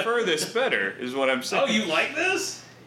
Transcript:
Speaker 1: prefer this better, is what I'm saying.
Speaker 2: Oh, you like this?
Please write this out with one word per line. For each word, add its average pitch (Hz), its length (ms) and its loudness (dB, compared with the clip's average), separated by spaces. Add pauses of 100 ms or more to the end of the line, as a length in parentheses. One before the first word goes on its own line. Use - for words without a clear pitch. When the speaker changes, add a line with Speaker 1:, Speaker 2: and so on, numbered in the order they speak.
Speaker 1:
prefer 226 220 0
this 165 220 0
better, 120 520 0
is 123 160 -6
what 135 160 2
I'm 123 120 2
saying. 202 240 0
Speaker 2:
Oh, 226 40 0
you 214 140 2
like 180 320 0
this? 359 460 -2 (240)